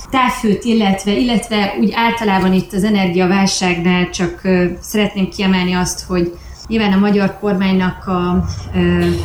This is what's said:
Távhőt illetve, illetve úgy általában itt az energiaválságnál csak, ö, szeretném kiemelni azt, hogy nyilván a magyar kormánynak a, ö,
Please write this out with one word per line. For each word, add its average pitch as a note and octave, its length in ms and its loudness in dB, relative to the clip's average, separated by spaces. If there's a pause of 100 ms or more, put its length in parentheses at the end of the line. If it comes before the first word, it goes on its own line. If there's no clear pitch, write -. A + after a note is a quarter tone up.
Távhőt A#3 540 0
illetve, G3+ 540 2
illetve A3 640 0
úgy G#3 140 2
általában G#3 600 2
itt F#3 200 0
az F#3+ 100 0
energiaválságnál F3+ 1300 2
csak, F3 340 -4
ö, F#3 220 2 (160)
szeretném G3 480 -2
kiemelni F#3 440 0
azt, F3+ 280 -2
hogy F3 320 -2 (340)
nyilván G#3+ 260 0
a F#3+ 40 4
magyar G3+ 420 2
kormánynak F#3+ 680 0
a, F3+ 380 0 (300)
ö, F3 300 2 (200)